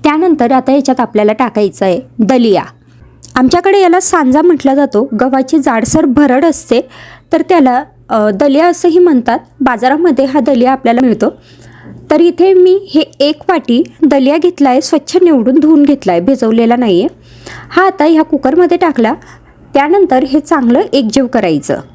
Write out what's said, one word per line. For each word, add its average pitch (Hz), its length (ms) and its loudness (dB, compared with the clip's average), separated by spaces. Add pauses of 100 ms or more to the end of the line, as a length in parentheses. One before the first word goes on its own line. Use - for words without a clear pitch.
त्यानंतर 302 480 0
आता 254 200 0
याच्यात 269 280 0
आपल्याला 214 340 -2
टाकायचं 208 520 -2
आहे 175 160 -2 (180)
दलिया. 220 440 0 (720)
आमच्याकडे 349 460 2
याला 359 180 2
सांजा 302 420 0
म्हटला 285 340 2
जातो. 277 340 -2 (100)
गव्हाची 262 400 0
जाडसर 269 460 0
भरड 269 400 2
असते 277 360 -2 (520)
तर 320 80 0
त्याला, 269 420 0 (260)
अ, 214 200 0
दलिया 285 380 0
असंही 349 320 0
म्हणतात. 262 400 2 (220)
बाजारामध्ये 262 640 0
हा 277 140 -2
दलिया 247 320 0
आपल्याला 254 300 -2
मिळतो. 226 280 0 (840)
तर 302 80 2
इथे 349 340 2
मी 370 400 2
हे 311 80 2 (180)
एक 302 300 -2
वाटी 302 340 0 (240)
दलिया 277 300 2
घेतला 330 320 0
आहे, 254 120 0
स्वच्छ - 400 -2
निवडून 277 380 2
धुवून 302 240 4
घेतला 277 280 0
आहे, 175 100 0
भिजवलेला 226 540 0
नाही 220 240 0
आहे. 247 80 -2 (640)
हा 370 160 0
आता 381 200 -2
ह्या 311 180 2
कुकरमध्ये 330 540 0
टाकला. 254 360 -2 (600)
त्यानंतर 294 500 2
हे 269 160 -2
चांगलं 269 400 0 (140)
एकजीव 247 340 0
करायचं. 170 500 -4 (180)